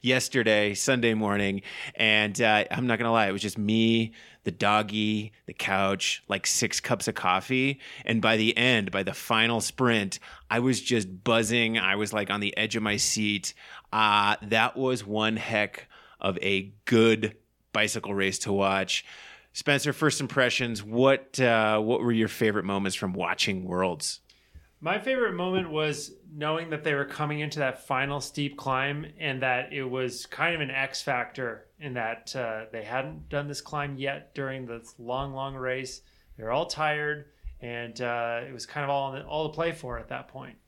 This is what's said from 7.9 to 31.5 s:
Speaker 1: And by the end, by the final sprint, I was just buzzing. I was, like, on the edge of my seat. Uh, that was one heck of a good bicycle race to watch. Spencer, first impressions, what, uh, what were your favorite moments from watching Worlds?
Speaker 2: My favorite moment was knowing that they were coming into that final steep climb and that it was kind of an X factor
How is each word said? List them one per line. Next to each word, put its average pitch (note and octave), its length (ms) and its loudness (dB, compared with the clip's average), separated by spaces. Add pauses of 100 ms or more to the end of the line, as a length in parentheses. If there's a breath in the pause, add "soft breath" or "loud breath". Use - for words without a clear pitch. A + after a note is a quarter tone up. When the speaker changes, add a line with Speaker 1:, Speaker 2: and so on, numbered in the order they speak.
Speaker 1:
And A2+ 180 2
by A2+ 140 4
the A2 200 2
end, A2+ 340 4
by G2 120 0
the F#2+ 120 -4
final A2+ 460 2
sprint, A2+ 580 0 (320 loud breath)
I A2+ 100 2
was B2+ 200 2
just F#2+ 440 -2
buzzing. A2+ 540 2
I F#2+ 180 2
was, G#2+ 160 -2
like, G#2 180 -2
on G2+ 100 0
the G2+ 160 -2
edge G#2+ 180 -2
of A2+ 80 -2
my G#2 140 0
seat. G#2 560 0 (400 loud breath)
Uh, G#2 500 4
that A2 340 2
was B2+ 280 0
one G#2+ 320 0
heck G#2+ 520 -2 (320 loud breath)
of F#2+ 200 -2
a G2 320 0 (120)
good A2 520 4 (360)
bicycle G#2+ 420 0
race F#2+ 260 0
to G#2 120 -2
watch. G2 520 0 (480 loud breath)
Spencer, C#3+ 400 0
first D3+ 280 0
impressions, A#2+ 640 2
what, C3 560 2
uh, A2 400 6
what A2 200 2
were A#2+ 120 2
your A2 160 4
favorite G#2 360 2
moments G2 300 0
from F#2+ 180 -4
watching F#2 520 -2
Worlds? F2+ 560 -2 (600 soft breath)
Speaker 2:
My F3+ 200 -2
favorite B3 340 0
moment F3+ 360 -2
was D#3 420 -2 (200)
knowing D#3 380 -4
that D3+ 140 -6
they D#3 100 2
were C#3 100 0
coming D3+ 360 -4
into D3+ 180 -4
that C3+ 260 -2
final C#3 360 -2
steep C#3+ 360 -6
climb C#3 500 -2 (120)
and C3+ 240 -4
that B2+ 300 0
it C#3+ 100 -6
was B2+ 440 -4
kind E3+ 280 -2
of D#3+ 60 -4
an C#3 100 -4
X C3+ 320 -4
factor B2 640 -4 (140)